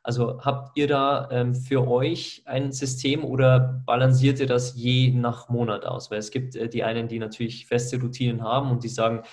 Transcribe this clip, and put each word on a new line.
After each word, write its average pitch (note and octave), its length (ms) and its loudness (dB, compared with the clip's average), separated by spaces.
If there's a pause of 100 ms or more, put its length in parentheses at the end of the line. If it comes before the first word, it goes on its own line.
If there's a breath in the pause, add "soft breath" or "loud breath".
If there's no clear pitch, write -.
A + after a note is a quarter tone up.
Also A#2+ 380 -2
habt C3+ 360 -4
ihr D3 100 2
da, C#3 440 2
ähm, B2 220 0
für B2+ 320 0
euch C3 600 -2
ein C3+ 260 -2
System C#3 540 -2
oder B2+ 600 4
balanciert C3 540 4
ihr C3+ 80 2
das B2 280 0
je B2+ 360 4
nach A#2+ 380 -2
Monat A2+ 360 0
aus? - 240 -8
Weil G#2 100 -4
es G#2+ 120 -10
gibt, B2+ 240 -6
äh, A2+ 140 -4
die A2+ 160 -4
einen, A2+ 240 -2
die A2+ 100 -6
natürlich A2 480 -8
feste B2 320 -2
Routinen A#2+ 440 -2
haben B2+ 280 0
und A#2 140 -2
die A2 40 -6
sagen, A2+ 440 0